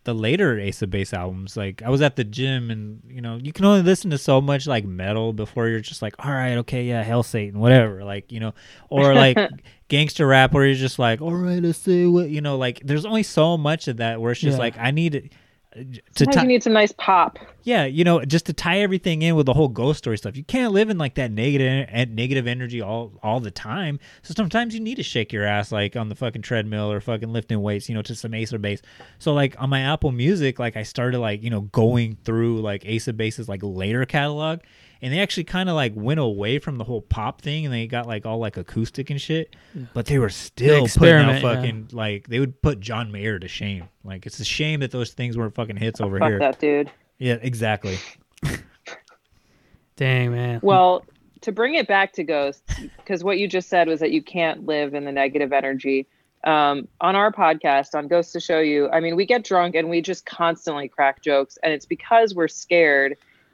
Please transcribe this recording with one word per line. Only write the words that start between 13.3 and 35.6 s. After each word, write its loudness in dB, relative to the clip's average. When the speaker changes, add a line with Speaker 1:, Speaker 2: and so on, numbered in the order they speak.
Speaker 1:
much -2
of -4
that -4
where 0
it's -6
just 2
Speaker 3:
Yeah. 0
Speaker 1:
like, -2
I 0
need 0
to -6
Speaker 2:
Sometimes 6
Speaker 1:
ti- 6
Speaker 2:
you 4
need 6
some 2
nice 6
pop. 2
Speaker 1:
Yeah, 2
you 2
know, 4
just 0
to -4
tie 0
everything 0
in 4
with 4
the 4
whole 4
ghost 0
story -4
stuff. -10
You -12
can't -2
live 4
in, -2
like, -4
that -2
negative 0
en-, 0
en-, -4
negative -2
energy -6
all, -6
all 0
the -8
time. -8
So -14
sometimes -2
you -8
need -8
to -8
shake -6
your -2
ass, -2
like, -4
on -6
the -10
fucking -8
treadmill -4
or -4
fucking -6
lifting -2
weights, -4
you -6
know, -4
to -10
some -8
Ace -6
of -4
Base. -4
So, 0
like, 2
on -2
my 0
Apple -2
Music, 0
like, -4
I -8
started, -4
like, -4
you -6
know, 0
going 2
through, 0
like, -4
Ace -4
of -4
Base's, -4
like, -8
later -2
catalog. -4
And -4
they 0
actually -2
kinda, -2